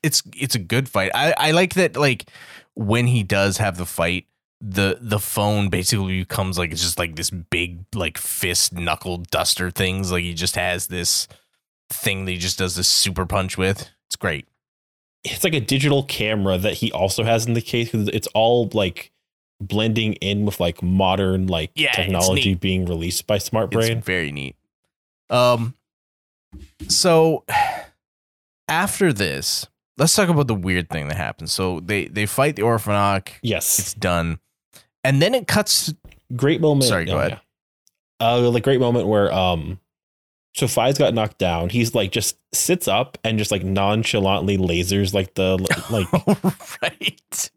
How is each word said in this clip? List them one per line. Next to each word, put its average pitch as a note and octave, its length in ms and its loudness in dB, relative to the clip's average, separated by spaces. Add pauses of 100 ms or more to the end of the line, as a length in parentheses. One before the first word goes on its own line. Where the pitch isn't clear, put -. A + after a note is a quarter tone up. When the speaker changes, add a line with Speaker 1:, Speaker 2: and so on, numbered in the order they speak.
Speaker 1:
it's, D#3 180 0 (140)
it's - 200 -4
a A#2 40 0
good A2+ 300 -2
fight. F#2+ 260 0
I, D3+ 220 2
I D#3 140 2
like E3+ 240 2
that, F3 200 2
like, C3+ 340 0 (460)
when A2+ 320 2
he B2 160 4
does G2 340 2
have G2+ 200 0
the F2+ 80 -4
fight, F2 400 -2 (340)
the, G2 400 0
the G#2+ 200 -2
phone G#2 500 0
basically F#2 500 0
becomes, F#2 400 -2
like, F2 140 -2
it's E2 100 -4
just, E2+ 160 -2
like, E2+ 160 -4
this E2 140 -4
big, F2 560 -6 (100)
like, E2+ 220 -4
fist - 560 -2
knuckle E2+ 440 -4 (140)
duster - 400 -2
things. F#2+ 400 -2
Like, F2+ 120 -2
he F2 100 -6
just E2+ 240 -4
has F2+ 300 -2
this F2 400 -2 (640)
thing F#2+ 360 -4
that F#2 60 -4
he F2+ 60 -4
just F2 220 -4
does F2+ 160 -2
this F2+ 140 -2
super F#2 360 0
punch F#2 320 -2
with. F#2+ 320 0 (200)
It's - 80 -8
great. D2+ 280 -4 (800)
Speaker 2:
It's - 200 -4
like E3+ 100 2
a D3+ 80 2
digital C3+ 420 2
camera G#2 540 0
that F#2+ 180 0
he A2+ 160 -2
also F#2+ 320 0
has A2+ 220 2
in A#2 80 0
the A#2 80 0
case, A#2 300 -2
'cause G#2 180 0
it's - 180 -4
all, A2+ 460 4
like, G2 380 -2 (500)
blending G#2+ 520 0
in G2+ 320 -2
with, G#2 140 -4
like, F2 240 -2
modern, F#2+ 640 2
like, E2 280 -2
Speaker 1:
Yeah, D3+ 140 0
it's - 80 0
Speaker 2:
technology F#2+ 540 0
Speaker 1:
neat. F2+ 100 0
Speaker 2:
being F#2 240 0
released F2 420 -4
by G#2 100 2
Smart G#2+ 360 -2
Speaker 1:
It's A2+ 140 2
Speaker 2:
Brain. A2+ 140 -2
Speaker 1:
very F2 300 -2
neat. C#2 240 -10 (720)
Um, A#2+ 460 2 (1120)
so D#3+ 560 4 (580)
<sighs> - 680 -20
after F3+ 440 2
this, E2 540 -4 (300)
let's E3 180 4
talk F#3+ 140 4
about D3 180 4
the A2+ 80 0
weird F2+ 340 -2
thing D2+ 200 -4
that D#2 80 -4
happens. D#2 340 -6
So F#2 300 -2
they, F#2+ 240 -2
they G#2 200 -4
fight C#3+ 300 0
the G2 80 -4
Orphanok. G2+ 640 2 (120)
Speaker 2:
Yes. G2+ 380 0
Speaker 1:
It's F#2+ 140 -6
done. E2+ 460 -2 (640)
And C3+ 180 4
then G3+ 120 4
it B3+ 140 -2
cuts. - 460 0 (420)
Speaker 2:
Great C#3+ 260 2
moment. D3 240 4
Speaker 1:
Sorry, F#2+ 200 2
go F2 100 -2
Speaker 2:
Oh, D2 40 2
Speaker 1:
ahead. C2+ 120 0 (880)
Speaker 2:
yeah. A#2 60 4
Uh, A#2+ 240 4
the A#2+ 100 2
great C3+ 180 4
moment A#2+ 280 2
where, G2+ 260 4
um, F2+ 460 0 (760)
so C3 120 0
Fai's B2 300 2
got C#3+ 160 4
knocked G#2+ 240 -2
down. F2 320 0
He's, A2+ 240 0
like, G2+ 180 0
just - 240 -4 (180)
sits - 340 0
up A2+ 360 0
and A2+ 140 0
just, G#2+ 140 -2
like, G2 120 0
nonchalantly G2 920 2
lasers, F#2 560 0
like, G2 220 -2
the, F#2+ 220 2
Speaker 1:
<laughs> - 340 -4
Speaker 2:
like, G#2 220 0
Speaker 1:
Oh, - 420 0 (260)
right. - 760 -6